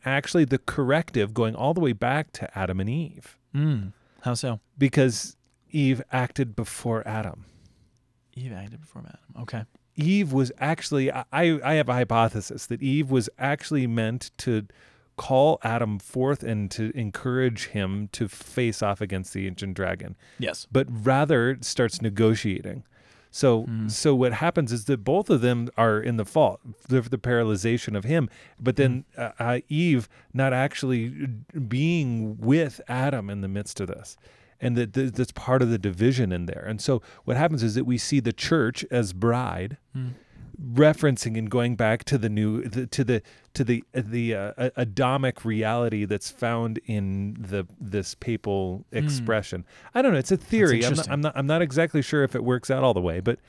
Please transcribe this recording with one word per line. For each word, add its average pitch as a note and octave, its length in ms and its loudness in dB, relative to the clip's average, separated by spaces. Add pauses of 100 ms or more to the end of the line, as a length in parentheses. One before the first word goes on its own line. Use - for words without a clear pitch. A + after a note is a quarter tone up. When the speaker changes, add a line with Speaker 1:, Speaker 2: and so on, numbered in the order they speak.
Speaker 1:
actually C#3+ 400 2
the C3 140 2
corrective, B2+ 760 0
going A2+ 220 2
all C#3 180 0
the F3+ 60 0
way C#3+ 120 2
back B2+ 420 -2
to - 240 -10
Adam F#2 220 -2
and G2 80 -2
Eve. - 480 -8 (180)
Speaker 2:
Mm. C3+ 380 0 (300)
How B2 120 -2
so? A2 260 -4 (180)
Speaker 1:
Because C3 580 2 (340)
Eve C3+ 320 2 (100)
acted B2+ 420 -2
before A2+ 520 -4
Adam. G#2+ 380 -8 (920)
Speaker 2:
Eve B2+ 160 -10
acted G2+ 280 -12
before - 260 -20
Adam. - 360 -18
Okay. A2+ 200 -8 (340)
Speaker 1:
Eve F3 360 2
was C3 260 2
actually, C#3 540 0
I, B2+ 200 -6
I, D#3+ 320 2
I D3 100 2
have D3+ 140 2
a B2 60 2
hypothesis A2+ 720 0
that A#2 160 -6
Eve C#3 280 0
was B2+ 180 2 (100)
actually C#3 500 -2
meant A#2 500 -2
to A2 280 -2 (500)
call C#3 460 4
Adam A2+ 380 0
forth C3 420 -2
and G#2+ 300 -2
to A2+ 240 -4
encourage B2 720 -2
him G2+ 440 -4
to - 180 -4
face - 540 -4
off G2+ 180 -2
against F#2 320 -6
the F#2+ 140 -6
ancient F#2 280 -8
dragon. F#2 420 -6 (240)
Speaker 2:
Yes. - 320 -6
Speaker 1:
But C3 180 2
rather C3 720 2
starts - 420 -2
negotiating. A2 800 0 (480)
So, A#2 340 2
Speaker 2:
Mm. A2 260 -4
Speaker 1:
so C#3 260 2
what B2 160 4
happens D3+ 400 0
is A2+ 140 -4
that B2+ 180 0
both F3 260 2
of D3 100 4
them A#2+ 360 2
are A2 240 4
in A#2 160 -2
the A2 80 0
fault, A#2 360 2 (280)
the, B2+ 120 4
the A#2 180 -2
paralyzation A2+ 800 0
of G2 80 -2
him. C#3 240 2 (320)
But A#2+ 140 0
then, C3 300 2 (120)
Speaker 2:
Mm. A#2 220 -6
Speaker 1:
uh, - 40 -4
uh, B2 260 0
Eve D3+ 400 2 (240)
not C3 200 2
actually B2+ 560 0 (600)
being B2 720 0
with C3+ 500 2
Adam B2 420 -2
in G2+ 100 -6
the F#2+ 80 -4
midst G2 320 -6
of G2 80 -4
this. - 280 -12 (440)
And B2 160 0
that A#2+ 180 0
th-, C3 180 0
that's B2 200 -2
part B2+ 300 2
of A#2 80 4
the A2+ 80 2
division G2+ 540 2
in F2 140 -4
there. - 200 -8
And G#2+ 140 -6
so B2+ 220 0 (220)
what A#2+ 120 0
happens D3+ 260 2
is A2 120 2
that B2 100 0
we B2 140 2
see - 220 0
the A2+ 120 0
church - 580 0
as A2+ 220 0
bride A2+ 640 -2 (180)
Speaker 2:
Mm. B2+ 160 -8 (600)
Speaker 1:
referencing C#3 640 4
and A2 140 -2
going A#2+ 240 2
back A2+ 300 2
to C#3+ 120 0
the A2+ 120 0
new, G#2+ 340 0
the, B2 240 -4
to - 160 -2
the, A2+ 180 2 (340)
to C#3 100 0
the, A#2 180 2 (120)
uh, B2+ 120 -2
the, A2+ 280 -2
uh, G2+ 220 -6
A-, B2+ 200 -2
Adamic B2+ 680 0
reality A2 600 0
that's G2+ 260 -4
found A#2 560 -2
in G2+ 520 -4
the, G2 280 -4 (140)
this G2 340 -6
papal G2 800 -4
Speaker 2:
Mm. C3+ 120 -2
Speaker 1:
expression. A2+ 600 -2 (300)
I A#3+ 60 2
don't C4 120 6
know. D#3 60 4
It's C3 120 0
a F#3+ 60 4
Speaker 2:
That's - 120 -4
Speaker 1:
theory. F#3+ 280 6
I'm A2+ 40 4
not, A#2+ 100 2
Speaker 2:
interesting. D3+ 220 0
Speaker 1:
I'm C#3+ 80 0
not, D3+ 160 0
I'm C3+ 120 0
not D#3+ 120 4
exactly D#3 420 2
sure D3 200 2
if C3 140 0
it A2+ 80 -2
works B2 260 0
out C3 140 2
all B2 100 6
the F2+ 60 0
way, F2 200 0
but A2+ 280 0